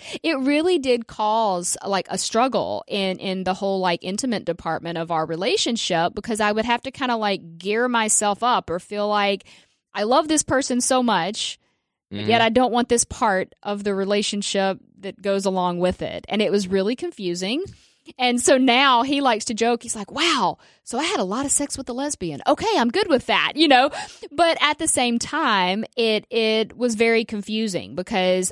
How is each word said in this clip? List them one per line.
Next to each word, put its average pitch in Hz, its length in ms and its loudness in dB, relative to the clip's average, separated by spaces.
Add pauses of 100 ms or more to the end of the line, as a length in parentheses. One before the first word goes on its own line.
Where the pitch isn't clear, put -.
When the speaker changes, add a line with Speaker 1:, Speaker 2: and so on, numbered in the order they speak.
(220)
Speaker 1:
it 311 200 0
really 311 360 2
did 247 300 0
cause, 214 760 -2
like, 196 280 -2
a 190 80 -4
struggle 208 680 0
in, 190 300 -2
in 185 280 -6
the 185 100 0
whole, 196 240 -2
like, 180 240 0
intimate 214 420 -4
department 165 540 -4
of 170 100 -6
our 160 160 0
relationship, 185 880 0
because 208 260 -6
I 208 120 2
would 214 140 0
have 240 180 0
to 269 80 -10
kinda, 247 260 -2
like, 185 400 -4
gear 214 300 -2
myself 214 560 0
up 233 260 2
or 165 80 -4
feel 208 300 -4
like 202 360 0 (520)
I 202 80 -2
love 285 240 4
this 302 160 2
person 254 380 0
so 262 200 2
much, 208 560 -2 (540)
but - 60 -8
Speaker 2:
Mm-hmm. 208 120 -4
Speaker 1:
yet 233 120 4
I 226 80 4
don't 233 220 0
want 240 180 0
this 233 140 2
part 190 580 -2
of 202 220 -8
the 202 100 -2
relationship 196 840 -2 (220)
that 196 200 -14
goes 196 240 0
along 180 320 0
with 180 240 0
it. 87 260 -8
And 214 140 -2
it 196 100 2
was 202 160 0
really 196 280 0
confusing. 208 680 -6 (540)
And 247 240 0
so 285 160 6
now 254 460 4
he 277 180 0
likes 226 240 2
to 240 80 -4
joke. 233 300 0
He's 233 120 -8
like, 208 160 -10
"Wow, 277 460 0 (260)
so - 140 -6
I 294 60 -2
had 349 160 -2
a 208 40 0
lot 220 220 -2
of 269 60 -2
sex - 260 -2
with 269 100 -10
a 247 60 -8
lesbian. 240 540 -6
Okay, 302 180 2 (140)
I'm 240 100 2
good 381 200 0
with 262 180 2
that," 175 260 2
you 311 140 4
know? 269 240 8 (400)
But 330 280 2
at 294 200 2
the 320 80 -2
same 240 320 0
time, 214 640 0 (100)
it, 220 360 0
it 220 440 0
was 233 200 0
very 226 300 4
confusing 202 680 -4
because 185 580 0